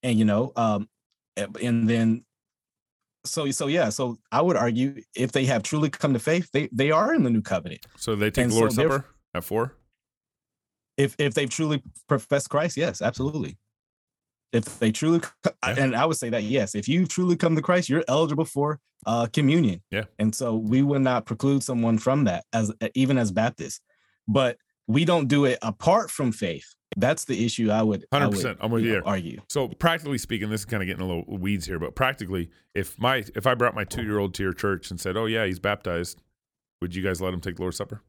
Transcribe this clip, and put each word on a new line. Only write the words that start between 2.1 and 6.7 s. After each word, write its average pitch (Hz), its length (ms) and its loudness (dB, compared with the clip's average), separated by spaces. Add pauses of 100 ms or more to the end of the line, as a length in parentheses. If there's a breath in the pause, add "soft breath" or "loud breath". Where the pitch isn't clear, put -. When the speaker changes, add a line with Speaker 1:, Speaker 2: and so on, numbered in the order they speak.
Speaker 1:
so, 147 280 -4
so 139 160 -2
yeah, 147 220 2
so 120 280 -4 (140)
I 127 100 2
would 170 160 2
argue 120 440 0 (140)
if 120 160 -2
they 135 140 2
have 127 180 2
truly 151 280 0
come 139 220 0
to 117 60 2
faith, 170 320 0
they, 147 200 0